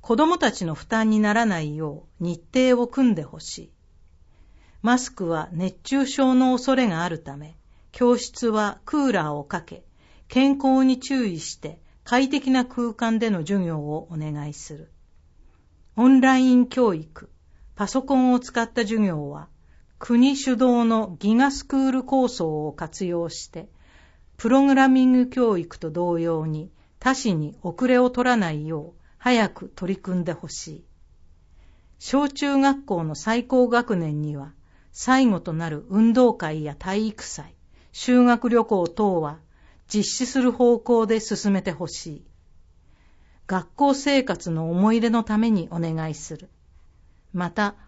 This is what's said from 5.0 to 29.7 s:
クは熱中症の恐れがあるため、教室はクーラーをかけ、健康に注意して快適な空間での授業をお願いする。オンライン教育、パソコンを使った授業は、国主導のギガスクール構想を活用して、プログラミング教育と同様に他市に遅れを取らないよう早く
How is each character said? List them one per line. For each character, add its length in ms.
ク 200
は 240
熱 300
中 220
症 300
の 180
恐 220
れ 120
が 160
あ 60
る 100
た 180
め、 200
教 240
室 300
は 360
ク 140
ー 160
ラ 140
ー 40
を 140
か 160
け、 240
健 300
康 260
に 160
注 260
意 140
し 160
て 240
快 240
適 240
な 140
空 280
間 240
で 120
の 100
授 220
業 180
を 320
お 60
願 320
い 40
す 240
る。 140
オ 100
ン 140
ラ 160
イ 180
ン 140
教 260
育、 360
パ 120
ソ 160
コ 140
ン 160
を 80
使 200
っ 80
た 120
授 200
業 280
は、 180
国 360
主 200
導 280
の 360
ギ 160
ガ 140
ス 160
ク 120
ー 120
ル 140
構 240
想 400
を 60
活 320
用 240
し 180
て、 220
プ 140
ロ 140
グ 120
ラ 140
ミ 160
ン 80
グ 160
教 280
育 220
と 120
同 280
様 260
に 280
他 160
市 200
に 260
遅 260
れ 120
を 100
取 180
ら 80
な 160
い 160
よ 300
う 40
早 300
く 260